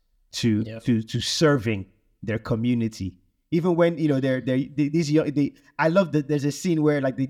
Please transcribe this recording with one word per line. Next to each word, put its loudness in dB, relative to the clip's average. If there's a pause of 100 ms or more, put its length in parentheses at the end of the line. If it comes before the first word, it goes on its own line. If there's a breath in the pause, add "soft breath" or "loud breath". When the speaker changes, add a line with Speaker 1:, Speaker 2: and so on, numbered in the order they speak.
(400)
Speaker 1:
to, 2
Speaker 2:
Yep. -14
Speaker 1:
to, 2
to -6
serving 0 (380)
their -4
community. -2 (420)
Even 0
when, 2
you 0
know, 0
they're, 0
they're, 0 (140)
they, 2
these 0
young, 2
they, 0 (260 soft breath)
I 2
love 2
that 0
there's 0
a 0
scene -2
where, 2
like, -2
they, -4